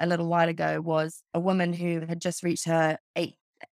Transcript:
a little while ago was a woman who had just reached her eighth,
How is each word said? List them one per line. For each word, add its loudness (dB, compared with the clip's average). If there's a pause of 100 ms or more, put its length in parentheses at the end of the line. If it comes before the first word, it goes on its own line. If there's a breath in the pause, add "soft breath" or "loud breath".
a 0
little 0
while 4
ago 0
was -2 (100)
a 0
woman 2
who -2
had -6
just -4
reached -2
her 2 (160)
eighth, -4 (400)